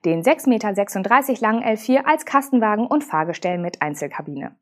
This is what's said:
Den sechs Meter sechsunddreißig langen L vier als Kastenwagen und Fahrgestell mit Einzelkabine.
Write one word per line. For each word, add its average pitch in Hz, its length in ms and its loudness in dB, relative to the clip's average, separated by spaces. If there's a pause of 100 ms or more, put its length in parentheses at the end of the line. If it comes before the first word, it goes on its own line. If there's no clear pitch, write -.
Den 165 180 0
sechs 269 220 2
Meter 220 300 2
sechsunddreißig 202 640 0
langen 226 220 2
L 220 120 0
vier 254 320 0
als 311 180 2
Kastenwagen 233 600 2
und 294 180 0
Fahrgestell 170 540 -2
mit 175 240 -6
Einzelkabine. 147 800 -8